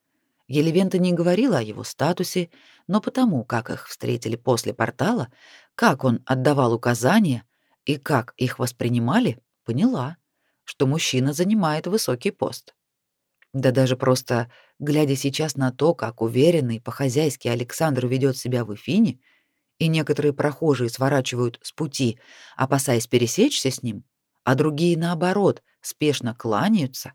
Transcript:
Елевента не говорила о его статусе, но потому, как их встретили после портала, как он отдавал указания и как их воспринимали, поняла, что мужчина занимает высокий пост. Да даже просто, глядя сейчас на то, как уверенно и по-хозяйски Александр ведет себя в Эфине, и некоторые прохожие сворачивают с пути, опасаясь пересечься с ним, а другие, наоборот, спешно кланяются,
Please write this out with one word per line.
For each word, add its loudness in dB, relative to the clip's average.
Елевента 2
не 2
говорила 2
о 0
его -8
статусе, -4
но 0
потому, 0
как -4
их -10
встретили -4
после -2
портала, -2
как 2
он 2
отдавал 2
указания 2
и -2
как -2
их -4
воспринимали, 0
поняла, -2
что -2
мужчина 0
занимает 0
высокий -2
пост. -8
Да 2
даже 2
просто, 0
глядя 2
сейчас -4
на 0
то, 2
как -8
уверенно 2
и -6
по-хозяйски -2
Александр -2
ведет 0
себя -4
в -8
Эфине, 0
и 2
некоторые 0
прохожие 0
сворачивают -2
с -14
пути, -2
опасаясь 0
пересечься 2
с -8
ним, -6
а 2
другие, 2
наоборот, 0
спешно -2
кланяются, 0